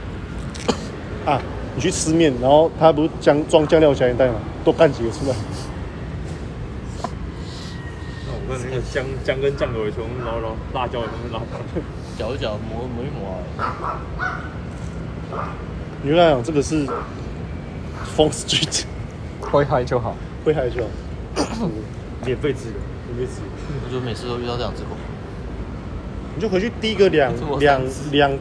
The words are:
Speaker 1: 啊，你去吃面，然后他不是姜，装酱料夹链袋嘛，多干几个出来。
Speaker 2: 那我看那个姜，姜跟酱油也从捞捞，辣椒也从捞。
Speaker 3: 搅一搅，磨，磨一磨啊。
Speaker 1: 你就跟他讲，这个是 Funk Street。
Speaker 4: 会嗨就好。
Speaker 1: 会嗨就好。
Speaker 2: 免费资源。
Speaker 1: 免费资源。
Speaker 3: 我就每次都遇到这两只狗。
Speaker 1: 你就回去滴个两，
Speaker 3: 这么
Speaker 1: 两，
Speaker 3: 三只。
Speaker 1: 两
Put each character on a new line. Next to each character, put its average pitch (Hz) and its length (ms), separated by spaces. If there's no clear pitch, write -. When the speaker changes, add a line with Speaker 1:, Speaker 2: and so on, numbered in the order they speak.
Speaker 1:
啊， 143 140
你 - 60
去 175 80
吃 160 220
面， 160 300
然 127 80
后 156 200
他 160 120
不 151 120
是 165 60
姜， 147 260
装 156 200
酱 160 120
料 151 140
夹 127 120
链 123 120
袋 131 100
嘛， 120 60
多 165 80
干 160 180
几 113 120
个 113 80
出 135 180
来。 123 60
Speaker 2:
那 131 80
我 131 60
看 127 180
那 131 80
个 123 60
姜， 131 140
姜 135 160
跟 139 160
酱 139 200
油 110 100
也 - 60
从 117 120
捞 113 140
捞， 113 160
辣 127 140
椒 120 140
也 113 40
从 113 260
捞。 113 80
Speaker 3:
搅 117 160
一 139 40
搅， 110 200
磨， 117 180
磨 120 160
一 143 140
磨 95 200
啊。 - 140
Speaker 1:
你 139 80
就 156 60
跟 175 80
他 165 80
讲， 123 120
这 160 80
个 143 100
是 151 240
Funk 151 160
Street。 - 520
Speaker 4:
会 143 240
嗨 131 180
就 123 160
好。 107 160
Speaker 1:
会 156 80
嗨 135 160
就 120 140
好。 104 60
Speaker 2:
免 123 120
费 139 160
资 117 160
源。 104 60
Speaker 1:
免 123 120
费 - 60
资 - 80
源。 - 80
Speaker 3:
我 123 60
就 127 80
每 123 140
次 120 140
都 120 120
遇 120 60
到 120 80
这 123 60
两 104 160
只 - 80
狗。 - 60
Speaker 1:
你 156 60
就 220 80
回 185 100
去 233 120
滴 220 140
个 190 140
两， 143 280
Speaker 3:
这 123 80
么 143 140
Speaker 1:
两， 139 220
Speaker 3:
三 131 80
只。 147 220
Speaker 1:
两 143 300